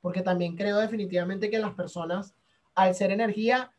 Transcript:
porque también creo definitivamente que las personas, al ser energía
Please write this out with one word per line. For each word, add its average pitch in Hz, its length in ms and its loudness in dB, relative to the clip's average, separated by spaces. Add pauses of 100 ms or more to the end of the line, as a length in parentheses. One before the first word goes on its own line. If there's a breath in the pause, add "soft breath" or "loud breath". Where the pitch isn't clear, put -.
porque 180 200 -4
también 175 340 0
creo 202 220 0
definitivamente 196 720 -2
que 220 100 0
las 208 140 -4
personas, 180 600 -6 (400)
al 185 200 6
ser 190 160 2
energía 220 680 0